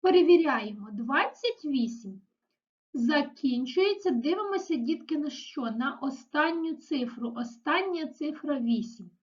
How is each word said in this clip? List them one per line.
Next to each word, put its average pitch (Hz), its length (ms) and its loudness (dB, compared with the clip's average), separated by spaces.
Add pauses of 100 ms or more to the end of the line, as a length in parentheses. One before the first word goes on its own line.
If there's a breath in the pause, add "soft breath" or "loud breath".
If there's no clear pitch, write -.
Перевіряємо. 294 920 4
Двадцять 285 720 -2
вісім 226 560 -2 (720)
закінчується. 285 1200 2
Дивимося, 349 640 0
дітки, 294 440 -2
на 294 120 -4
що? - 320 -10
На 233 400 -2
останню 320 720 -2
цифру. 240 640 -6
Остання 320 680 -4
цифра 294 540 -4
вісім. 233 500 -2 (120)